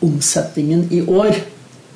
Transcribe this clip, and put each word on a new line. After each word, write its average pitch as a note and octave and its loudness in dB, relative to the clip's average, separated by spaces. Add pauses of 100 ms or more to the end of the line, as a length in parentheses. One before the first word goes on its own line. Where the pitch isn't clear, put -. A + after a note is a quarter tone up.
omsetningen D#3 0
i F3 2
år F#3+ 2 (580)